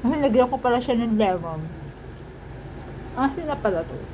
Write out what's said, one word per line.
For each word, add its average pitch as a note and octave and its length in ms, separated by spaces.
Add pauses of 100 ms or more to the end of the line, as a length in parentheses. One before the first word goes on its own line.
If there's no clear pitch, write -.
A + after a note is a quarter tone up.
Kasi C#4+ 160
lagyan B3 320
ko C4 80
pala A#3+ 240
siya A#3+ 160
ng A3+ 160
lemon. E3+ 480 (1500)
Asin C#4 320
na C#4+ 80
pala F3+ 320
to. C3 100 (160)